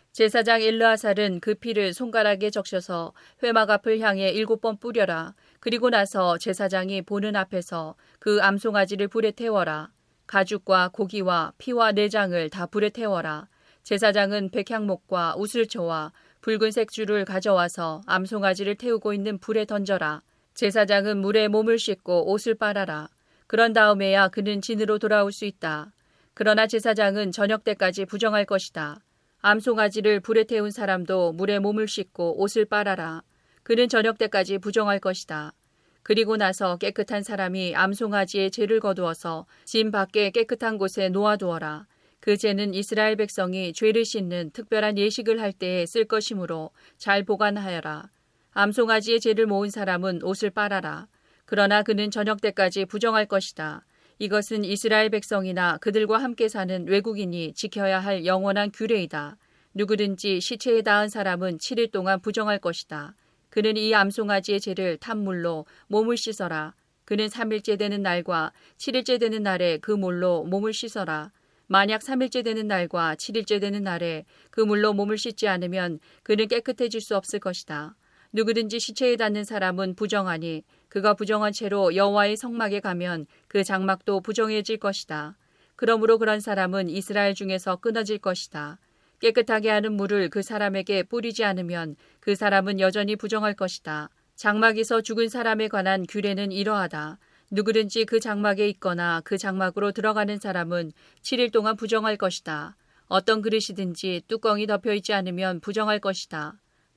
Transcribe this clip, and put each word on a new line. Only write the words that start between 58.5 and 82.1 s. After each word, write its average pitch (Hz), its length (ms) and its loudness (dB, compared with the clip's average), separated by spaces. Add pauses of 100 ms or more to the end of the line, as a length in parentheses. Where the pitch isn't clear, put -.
규례이다. 180 640 -4 (360)
누구든지 202 640 0
시체에 226 440 0
닿은 208 260 4
사람은 185 500 -4
칠 240 200 -4
일 233 100 2
동안 190 320 0
부정할 208 380 -2
것이다. 160 560 -8 (340)
그는 214 280 0
이 220 160 2
암송아지의 202 680 2
죄를 185 360 -4
탄물로 180 680 -4 (220)
몸을 220 300 2
씻어라. 170 560 -6 (300)
그는 214 240 -2
삼 226 240 -6
일째 214 240 0
되는 202 260 -2
날과 175 520 -2 (240)
칠 254 180 -4
일째 254 220 2
되는 220 260 0
날에 180 340 2
그 208 140 -6
물로 180 540 0
몸을 202 280 -2
씻어라. 185 580 -6 (360)
만약 202 340 2
삼 269 200 -2
일째 254 200 0
되는 220 260 -2
날과 175 480 0
칠 - 200 -8
일째 208 240 0
되는 202 240 -2
날에 170 420 -4 (240)
그 - 120 0
물로 208 320 4
몸을 202 240 0
씻지 214 300 -4
않으면 180 520 -2 (240)
그는 214 240 2
깨끗해질 233 540 -2
수 208 140 -4
없을 196 240 -4
것이다. 156 560 -8 (400)
누구든지 220 440 0
시체에 240 360 0
닿는 208 300 -2
사람은 185 500 -2
부정하니 175 680 -2 (260)
그가 208 240 2
부정한 208 400 0
채로 196 420 0
여호와의 202 400 4